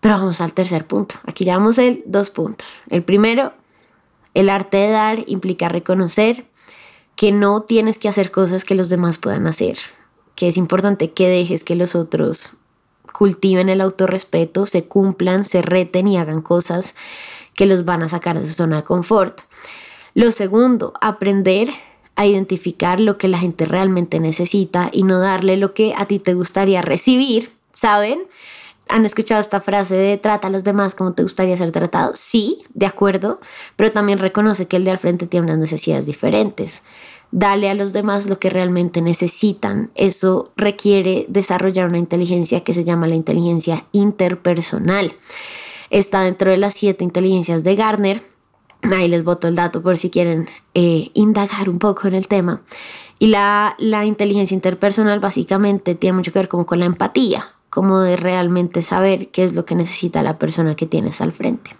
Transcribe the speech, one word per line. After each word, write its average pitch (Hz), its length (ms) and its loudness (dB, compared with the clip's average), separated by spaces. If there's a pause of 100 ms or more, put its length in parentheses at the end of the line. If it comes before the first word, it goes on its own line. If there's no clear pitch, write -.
Pero 214 160 4
vamos 185 240 -2
al 170 120 -4
tercer 175 340 -2
punto. 196 280 -4 (120)
Aquí 170 180 -4
llevamos 202 340 4
el 247 280 2
dos 202 240 -2
puntos. - 360 -8 (220)
El 175 160 -2
primero, 226 480 2 (800)
el 196 140 4
arte 196 280 0
de 202 140 2
dar 220 380 0
implica 175 400 -4
reconocer 185 760 0 (680)
que 208 160 2
no 208 320 2
tienes 220 360 0
que 214 100 -2
hacer 196 240 0
cosas 185 320 0
que 190 100 0
los 185 140 0
demás 175 300 0
puedan - 280 -4
hacer, - 320 -2 (560)
que 175 140 0
es 165 80 0
importante 185 560 0
que 180 160 2
dejes 180 340 0
que 170 140 -4
los 175 180 -2
otros 165 560 -2 (600)
cultiven 190 560 2
el 190 120 2
autorrespeto, 185 840 0
se 170 180 -2
cumplan, 190 600 0
se 180 180 0
reten 180 440 0
y 196 120 2
hagan 156 220 -2
cosas 175 540 -2 (600)
que 196 120 2
los 185 180 4
van 170 200 -2
a 160 40 -4
sacar 170 300 -4
de - 80 -6
su 160 60 -6
zona 160 240 -2
de 151 80 -4
confort. 180 560 0 (720)
Lo 233 160 4
segundo, 220 680 0
aprender 196 680 0 (440)
a 208 120 2
identificar 185 720 0
lo 202 180 2
que - 80 -2
la 185 120 2
gente 170 260 -2
realmente 175 560 0
necesita 180 720 0
y 196 100 2
no 190 160 4
darle 190 380 2
lo 196 180 0
que 220 220 0
a 196 100 -4
ti 196 140 -2
te 180 140 0
gustaría 185 480 0
recibir, 247 680 2 (220)
¿saben? 214 480 0 (680)
¿Han 220 160 4
escuchado 214 360 0
esta 202 200 -2
frase 190 360 -2
de 196 200 2
"trata 208 320 -2
a - 20 -4
los 190 140 -4
demás 196 300 0
como 185 180 -2
te 175 100 0
gustaría 185 340 0
ser 170 160 -2
tratado"? 170 420 -2
Sí, 233 580 -2
de 196 140 0
acuerdo, 196 540 0 (360)
pero 220 160 2
también 202 260 0
reconoce 190 480 0
que 185 100 -2
el 185 80 2
de 190 80 2
al 185 60 -2
frente 175 280 -2
tiene 175 200 0
unas 160 120 0
necesidades 156 480 -2
diferentes. - 760 -2 (480)
Dale 196 380 2
a 196 60 0
los 202 180 -2
demás 202 340 -2
lo 190 120 -2
que 190 100 0
realmente 180 540 0
necesitan. 196 920 -2
Eso 190 600 0
requiere 202 720 0
desarrollar 185 580 0
una 170 120 0
inteligencia 175 680 -2
que 175 80 -4
se 175 120 -2
llama 170 220 0
la 165 100 0
inteligencia 165 760 -2
interpersonal. 180 1200 0 (800)
Está 196 320 2
dentro 185 280 2
de 185 60 6
las 202 160 0
siete 196 320 -2
inteligencias 175 580 0
de 185 140 2
Gartner. 214 500 0 (540)
Ahí 185 280 0
les 170 160 0
boto 170 240 0
el 175 80 0
dato 175 260 -2
por 175 160 2
si 185 100 -4
quieren, 170 400 0 (240)
eh, 170 400 2
indagar 208 560 2
un 175 100 -4
poco 196 300 0
en 185 60 0
el 190 140 -2
tema. 180 340 0 (560)
Y - 80 4
la, 208 520 2
la 214 280 0
inteligencia 202 480 0
interpersonal 202 640 0
básicamente 196 760 0
tiene 185 220 0
mucho 175 160 -2
que 208 60 0
ver 185 100 0
como 175 160 -2
con 170 140 -2
la 175 80 2
empatía, - 640 -2 (180)
como 190 320 2
de 180 160 2
realmente 175 680 0
saber 190 460 0
qué 185 160 0
es 175 80 0
lo 170 140 -4
que - 80 -4
necesita 170 480 -2
la 160 160 -2
persona 160 380 -2
que 160 100 -4
tienes 156 340 -4
al 165 120 -2
frente. - 480 -6